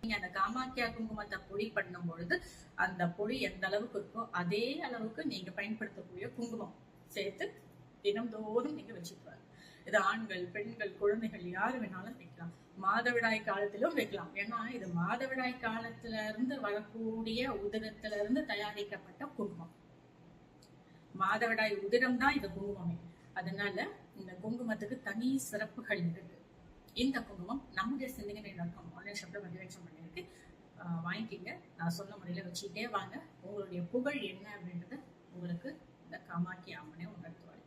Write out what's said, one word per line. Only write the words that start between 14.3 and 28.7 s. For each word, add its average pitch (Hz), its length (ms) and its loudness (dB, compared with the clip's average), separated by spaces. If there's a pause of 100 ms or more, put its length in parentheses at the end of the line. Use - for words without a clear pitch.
ஏன்னா 226 380 0
இது 202 140 -4
மாதவிடாய் 247 760 2
காலத்துல 226 680 -2
இருந்து 254 320 0
வரக்கூடிய 226 880 0
உதிரத்துல 208 680 -2
இருந்து 254 260 4
தயாரிக்கப்பட்ட 202 800 -4
குங்குமம். 170 480 -6 (1500)
மாதவிடாய் 220 580 6
உதிரம் 240 400 6
தான் 277 180 8
இது 202 140 2
குங்குமமே. 196 480 -2 (360)
அதனால 196 540 0 (300)
இந்த 185 160 -10
குங்குமத்துக்கு 220 680 -2
தனி 240 360 2
சிறப்புகள் 214 600 0
இருக்கு. 170 380 0 (560)
இந்த 254 300 4
குங்குமம் 196 500 -4
நம்முடைய 254 400 0
சிந்திங்க 208 280 -6
நைன் 196 140 -10
டாட் 170 200 -2